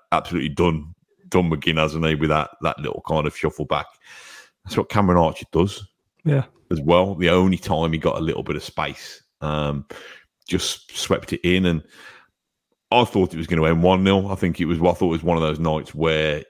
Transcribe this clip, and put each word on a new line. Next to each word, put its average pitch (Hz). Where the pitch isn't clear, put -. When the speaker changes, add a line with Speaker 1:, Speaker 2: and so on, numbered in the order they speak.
Speaker 1:
absolutely 80
done 80
done 87
McGinn, 80
hasn't 78
he, 80
with 76
that, 76
that 80
little -
kind 78
of 76
shuffle 78
back. 71
That's -
what 110
Cameron 92
Archer 82
does 98
Speaker 2:
Yeah. 143
Speaker 1:
as 80
well. 90
The 85
only 90
time 80
he 80
got 85
a 82
little -
bit 76
of -
space, -
um, 73
just -
swept -
it -
in. 90
And 82
I 120
thought 92
it -
was 82
gonna 80
end 82
one 95
nil. 98
I 98
think 87
it 82
was, 82
I 87
thought 90
it 82
was 76
one 85
of 82
those 76
nights 78
where 78